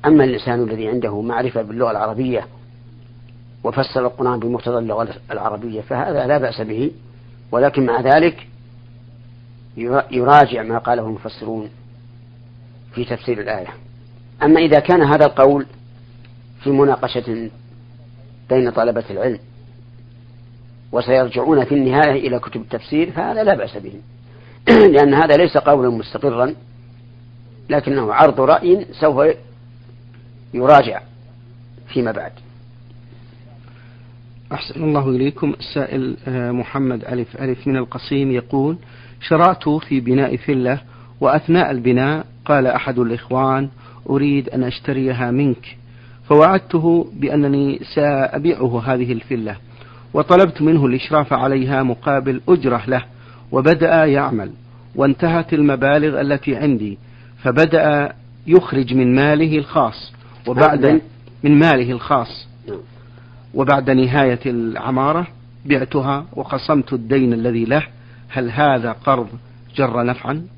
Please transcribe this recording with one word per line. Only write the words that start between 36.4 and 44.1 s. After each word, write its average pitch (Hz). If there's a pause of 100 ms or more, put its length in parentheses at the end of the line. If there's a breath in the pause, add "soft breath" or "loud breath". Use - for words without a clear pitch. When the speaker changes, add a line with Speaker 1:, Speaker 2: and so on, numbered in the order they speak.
Speaker 2:
محمد 123
ألف 120
ألف 127
من 135
القصيم 131
يقول: 135 (440 loud breath)
"شرعت 170
في 147
بناء 127
فيلا، 131 (420 soft breath)
وأثناء 151
البناء 127 (180)
قال 139
أحد 120
الإخوان: 131 (420 loud breath)